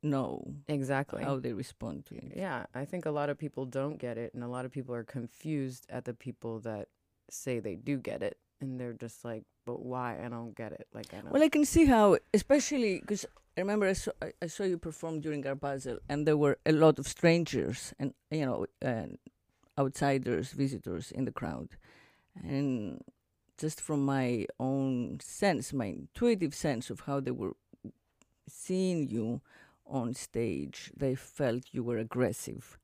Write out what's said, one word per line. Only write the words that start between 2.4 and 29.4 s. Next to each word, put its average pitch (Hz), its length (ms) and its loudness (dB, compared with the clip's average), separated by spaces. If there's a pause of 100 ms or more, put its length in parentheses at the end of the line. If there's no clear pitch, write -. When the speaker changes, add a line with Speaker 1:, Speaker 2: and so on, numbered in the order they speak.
Speaker 2:
I 131 120 -6
think 180 200 -6
a 156 60 0
lot 147 180 0
of 143 80 -4
people 135 280 -6
don't 135 320 -4
get 120 200 -6
it, 117 180 -6
and 120 80 -8
a 120 40 -6
lot 127 180 -6
of 127 60 -8
people 127 240 -6
are 117 80 -4
confused 131 880 -6
at 123 160 -8
the 123 80 -6
people 117 480 -8
that 107 260 -6 (420)
say 123 300 -4
they 101 160 -4
do 135 220 -4
get - 260 -6
it. - 140 -4 (240)
And 131 180 -6
they're 123 140 -6
just 117 320 -12
like, 113 180 -6 (220)
"But 120 180 -6
why? 123 400 -4
I 120 60 -8
don't 117 260 -10
get 110 160 -8
it." - 220 -14
Like, - 200 -12
I - 80 -12
don't - 100 -10
Speaker 1:
Well, 294 120 8
I 320 60 8
can 302 160 4
see 330 220 8
how, 214 300 10 (160)
especially 240 680 4
'cause - 240 -4 (320)
I 180 40 0
remember 202 260 2
I 190 60 4
saw, - 180 -2 (100)
I, - 100 -6 (100)
I 175 60 -4
saw 180 160 -6
you 185 140 2
perform 160 420 -6
during 147 260 -4
Art 139 140 -2
Basel, 135 480 -4
and 147 180 0
there 151 120 6
were 143 280 6
a 156 60 6
lot 156 280 10
of 147 80 -6
strangers 147 920 2
and, 143 140 -2 (180)
you 151 140 0
know, 123 200 -2 (160)
and 113 360 -2 (600)
outsiders, 131 760 2
visitors 135 580 -4
in 131 140 -2
the 117 80 -4
crowd. - 360 -6 (720)
And 131 580 -2 (560)
just 156 240 -6
from 143 240 0
my 127 400 2 (140)
own 131 600 0
sense, - 540 0
my 123 140 0
intuitive 180 680 0
sense 135 360 -2
of - 120 -8
how 139 180 -2
they 127 120 -4
were 123 240 -4 (920)
seeing 185 640 0
you 117 320 -2 (440)